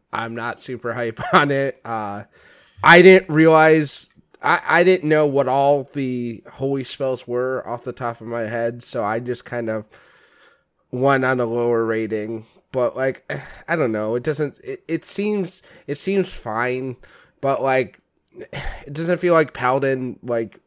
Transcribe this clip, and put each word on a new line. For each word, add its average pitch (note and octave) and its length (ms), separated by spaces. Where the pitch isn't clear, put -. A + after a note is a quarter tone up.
I'm A2+ 220
not A#2 260
super A#2+ 340
hype A#2 340
<laughs> - 80
on C#3+ 160
it. C#3 320
Uh, G#2+ 400
I E3+ 180
didn't F#3 320
realize, D#3+ 760
I, E3 240
I E3+ 180
didn't F3+ 260
know D3+ 160
what C3+ 220
all C#3 460
the B2 580
holy C3+ 320
spells C3 440
were B2 400
off A#2+ 160
the B2 100
top A#2+ 280
of A2 60
my A#2 160
head, A#2 400
so A#2 200
I A2 160
just B2 260
kind A#2 240
of A2 160
went C3 340
on B2+ 140
a B2 60
lower A#2 400
rating. A2 600
But, B2 260
like, C3 340
<sighs> - 120
I E3 80
don't C#3 160
know. G#2+ 240
It B2 80
doesn't, D3 400
it, C3+ 240
it D#3+ 180
seems, G3+ 560
it C#3+ 140
seems F#3+ 300
fine, B2 680
but, C#3 220
like, C3 380
<sighs> - 160
it - 580
doesn't E3 260
feel F3 140
like D#3+ 200
Paladin, C3 680
like, A#2 440